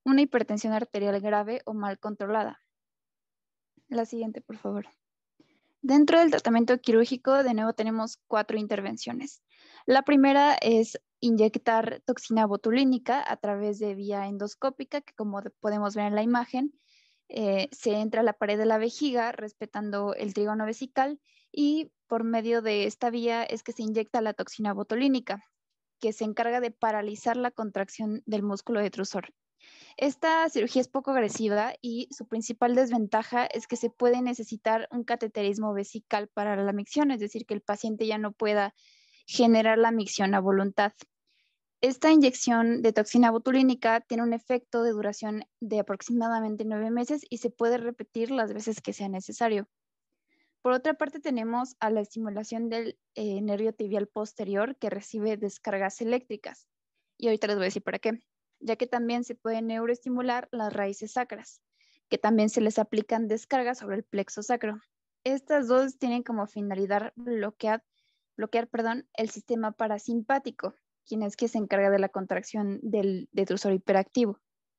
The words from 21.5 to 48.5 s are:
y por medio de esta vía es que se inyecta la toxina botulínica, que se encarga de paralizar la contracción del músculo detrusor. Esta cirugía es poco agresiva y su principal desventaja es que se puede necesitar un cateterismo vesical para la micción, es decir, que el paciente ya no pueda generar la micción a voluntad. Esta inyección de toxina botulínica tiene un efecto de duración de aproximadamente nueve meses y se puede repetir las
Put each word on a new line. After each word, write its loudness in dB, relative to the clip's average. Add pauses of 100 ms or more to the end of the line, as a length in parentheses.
y 0 (140)
por -2
medio 0
de 0
esta -4
vía 0
es -6
que -10
se -8
inyecta -2
la -2
toxina -4
botulínica, -2 (560)
que -2
se -6
encarga -2
de -2
paralizar -2
la -2
contracción -6
del -2
músculo -2
detrusor. -6 (600)
Esta 0
cirugía 0
es -12
poco -4
agresiva 0
y -8
su -16
principal 0
desventaja 2
es -8
que -4
se -2
puede 2
necesitar -2
un -6
cateterismo -2
vesical -4
para -2
la 0
micción, 0
es -2
decir, -6
que -4
el -4
paciente -4
ya -2
no -4
pueda 0 (520)
generar 6
la 6
micción 0
a 2
voluntad. 2 (880)
Esta 4
inyección 6
de 6
toxina 6
botulínica 4
tiene -4
un 0
efecto -2
de 2
duración -4 (160)
de -2
aproximadamente -2
nueve -4
meses -2
y -8
se -4
puede 0
repetir -6
las -2